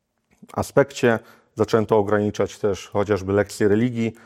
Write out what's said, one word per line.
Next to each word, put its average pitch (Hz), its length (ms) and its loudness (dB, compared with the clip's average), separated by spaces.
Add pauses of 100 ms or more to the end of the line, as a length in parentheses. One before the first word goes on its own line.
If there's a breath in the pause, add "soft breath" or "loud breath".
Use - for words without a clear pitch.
(520)
aspekcie. - 640 0 (360 soft breath)
Zaczęto 110 440 0
ograniczać 104 600 -2
też 101 300 -4
chociażby 98 440 -2
lekcje 104 360 0
religii. 113 440 0 (140)